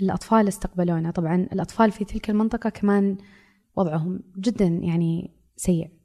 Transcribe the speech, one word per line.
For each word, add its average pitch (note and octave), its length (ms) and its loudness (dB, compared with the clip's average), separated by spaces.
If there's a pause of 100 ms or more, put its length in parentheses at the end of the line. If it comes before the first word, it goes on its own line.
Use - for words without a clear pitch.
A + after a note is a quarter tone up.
الأطفال G3 460 2
استقبلونا. E3+ 640 -2
طبعا E3 240 0
الأطفال F#3+ 560 2
في G#3 140 -6
تلك A3 240 -6
المنطقة A3 400 0
كمان G3+ 480 2 (580)
وضعهم F3 440 -2 (180)
جدا G#3 280 0
يعني E3+ 680 0 (240)
سيء E3 360 0 (140)